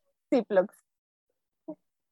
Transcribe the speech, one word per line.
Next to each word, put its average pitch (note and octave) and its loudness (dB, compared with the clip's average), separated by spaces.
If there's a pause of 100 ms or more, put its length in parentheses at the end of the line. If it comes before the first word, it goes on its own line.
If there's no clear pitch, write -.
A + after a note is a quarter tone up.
(320)
Ziploc. G#3 0 (1400)